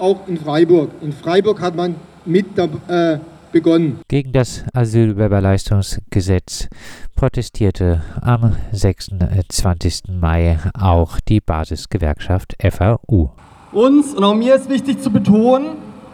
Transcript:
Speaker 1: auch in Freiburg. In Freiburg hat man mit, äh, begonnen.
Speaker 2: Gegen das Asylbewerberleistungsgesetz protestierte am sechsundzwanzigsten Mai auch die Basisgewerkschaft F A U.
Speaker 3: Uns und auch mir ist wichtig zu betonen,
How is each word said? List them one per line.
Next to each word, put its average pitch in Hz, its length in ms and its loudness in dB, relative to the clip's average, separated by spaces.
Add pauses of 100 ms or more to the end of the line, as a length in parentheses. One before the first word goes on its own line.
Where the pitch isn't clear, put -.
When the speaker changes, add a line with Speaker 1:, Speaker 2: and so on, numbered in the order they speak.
Speaker 1:
auch 190 260 0
in 175 100 -6
Freiburg. 156 540 2 (100)
In 147 120 -8
Freiburg 196 480 0
hat 175 160 -4
man 175 180 -4 (300)
mit, 185 220 0 (420)
äh, 170 300 0 (340)
begonnen. 165 560 2
Speaker 2:
Gegen 135 240 -2
das 127 400 0
Asylbewerberleistungsgesetz 101 2000 0 (460)
protestierte 95 880 0 (180)
am 117 360 2 (160)
sechsundzwanzigsten 92 1500 -2
Mai 82 400 2 (180)
auch 85 440 2
die 107 200 0
Basisgewerkschaft 82 1160 -4
F - 220 0
A 110 180 2 (100)
U. 85 200 2 (420)
Speaker 3:
Uns 269 440 4
und 196 100 0
auch 208 100 4
mir 247 220 4
ist 262 120 0
wichtig 269 320 -2
zu 233 120 -2
betonen, 240 640 4 (380)